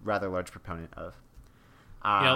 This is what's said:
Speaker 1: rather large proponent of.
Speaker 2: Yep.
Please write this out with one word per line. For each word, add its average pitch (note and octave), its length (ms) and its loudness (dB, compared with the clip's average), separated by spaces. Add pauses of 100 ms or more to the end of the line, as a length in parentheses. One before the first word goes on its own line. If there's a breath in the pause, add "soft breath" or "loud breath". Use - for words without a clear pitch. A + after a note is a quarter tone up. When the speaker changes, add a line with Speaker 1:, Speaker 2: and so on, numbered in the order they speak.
Speaker 1:
rather G2 260 0
large F2+ 220 -4
proponent E2 440 -12
of. E2+ 200 -12 (920 loud breath)
Speaker 2:
Yep. G#2 80 4 (220)